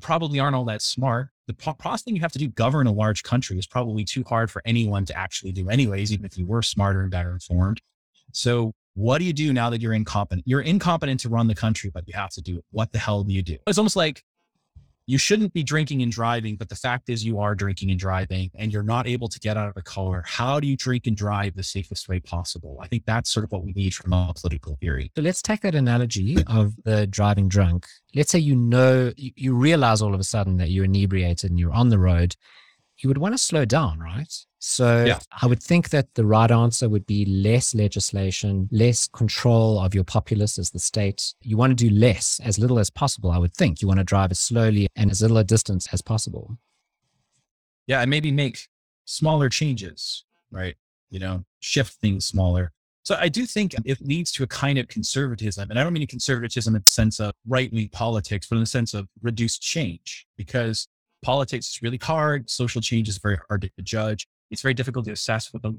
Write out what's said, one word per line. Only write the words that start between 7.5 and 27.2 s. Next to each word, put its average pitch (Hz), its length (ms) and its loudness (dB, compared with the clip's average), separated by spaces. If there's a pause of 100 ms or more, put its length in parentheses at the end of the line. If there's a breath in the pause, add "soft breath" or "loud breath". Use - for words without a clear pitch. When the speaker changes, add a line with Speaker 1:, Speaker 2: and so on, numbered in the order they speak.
Speaker 1:
So 120 400 0 (220)
what 117 240 2
do 175 60 -2
you 175 100 0
do 147 180 0
now 120 180 2
that 117 120 -2
you're 113 100 0
incompetent? 101 540 -2
You're 131 160 2
incompetent 165 580 0
to - 80 -6
run 117 200 2
the 110 60 2
country, 107 360 -2
but 90 180 -10
you 95 60 -16
have 98 160 -8
to - 100 -14
do 87 180 -8
it. - 120 -14
What 110 220 -2
the 117 60 -4
hell 104 260 -2
do 101 80 0
you 95 100 0
do?" 82 240 -6
It's 208 100 0
almost 214 200 2
like 160 260 -2 (840)
you 131 120 2
shouldn't 208 340 2
be 170 100 -2
drinking 147 380 0
and 120 100 0
driving, 113 460 -2
but 98 140 -10
the - 60 -12
fact 123 340 -4
is 113 120 -4
you 110 160 -2
are 104 160 0
drinking 95 360 -2
and 92 100 0
driving 92 540 -4
and 110 180 -4
you're 104 100 -2
not 113 240 -2
able 120 220 -4
to - 100 -12
get 107 160 -4
out 104 140 -4
of 98 60 -12
the 95 80 -10
car. 92 440 -4
How 131 320 -2
do 147 80 -2
you 135 120 0
drink 123 280 -2
and 113 80 2
drive 101 420 -2
the 95 60 -6
safest - 460 -8
way 92 120 -2
possible? 80 600 -10
I - 80 -14
think 113 160 -4
that's 113 240 -2
sort 110 160 0
of 107 80 -8
what 92 120 -6
we 95 100 -8
need 95 200 -2
from 90 200 -2
a 90 200 2
political 73 460 -6
theory. 69 340 -4
Speaker 2:
So 160 60 -4
let's 175 220 -2
take 214 180 -2
that 185 140 0
analogy 120 720 2
of 110 280 2 (120)
the 107 220 2
driving 98 440 2